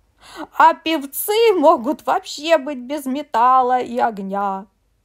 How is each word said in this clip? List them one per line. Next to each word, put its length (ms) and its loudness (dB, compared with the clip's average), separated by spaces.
А 180 6
певцы 800 0
могут 520 2
вообще 520 0
быть 200 -8
без 280 -10
металла 760 0
и 180 -8
огня. 680 -4